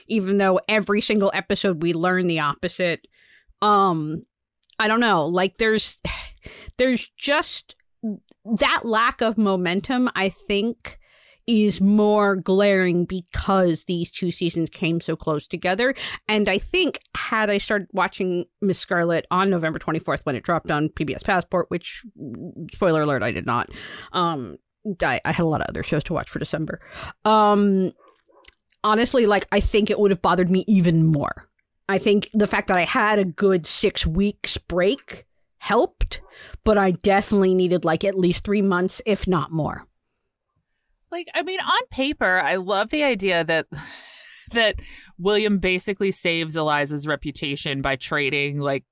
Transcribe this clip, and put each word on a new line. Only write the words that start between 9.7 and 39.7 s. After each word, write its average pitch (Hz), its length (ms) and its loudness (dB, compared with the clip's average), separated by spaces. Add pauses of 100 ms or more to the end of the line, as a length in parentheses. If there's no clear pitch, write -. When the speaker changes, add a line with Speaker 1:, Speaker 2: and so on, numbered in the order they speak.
Speaker 1:
I 190 140 0
think, - 680 -4 (500)
is 214 340 2
more 208 560 4
glaring 190 680 2
because 185 840 0
these 175 240 -4
two 175 200 -4
seasons 165 400 -4
came 165 300 -2
so 160 160 -6
close 151 320 -4
together. 190 460 -2 (340)
And 214 200 0
I 190 100 0
think 359 420 -2 (160)
had 214 340 -2
I 202 80 2
started 202 340 -4
watching 180 520 -2 (160)
Miss 190 180 0
Scarlet 170 540 0
on 190 180 2
November 160 300 -2
twenty-fourth 156 440 -4
when 165 120 -2
it 175 80 -8
dropped 170 260 -2
on 151 200 0
P - 120 -6
B 147 120 -4
S - 100 -12
Passport, 180 440 0
which, - 360 -8 (680)
spoiler 160 300 2
alert, 139 220 0
I 117 80 -2
did 85 140 -6
not. 120 220 -2 (440)
Um, 147 460 -4 (440)
I, 139 220 0
I 160 80 -2
had 175 100 0
a 165 60 2
lot 151 120 0
of - 80 -4
other - 140 -6
shows - 220 -2
to - 80 -6
watch - 180 -6
for - 80 -8
December. 151 420 -8 (440)
Um, 202 680 4 (920)
honestly, 233 420 2
like, 202 240 2
I 202 80 2
think 214 320 2
it - 80 -2
would 202 140 4
have 175 100 -4
bothered 180 280 2
me 185 180 2
even 170 360 6
more. 156 440 0 (400)
I 196 100 2
think 208 340 2
the 208 140 2
fact 208 220 -2
that 190 80 2
I 170 80 2
had 214 340 2
a 196 60 2
good 185 420 0
six - 400 -2
weeks 196 500 -2
break - 720 -4 (320)
helped, - 600 -2 (420)
but 214 160 4
I 190 140 4
definitely 196 640 2
needed, 180 280 2
like, 160 200 0
at 196 120 -2
least 180 280 2
three 208 180 0
months, 185 420 0
if 208 220 -2
not 170 240 0
more. 160 360 -4 (1300)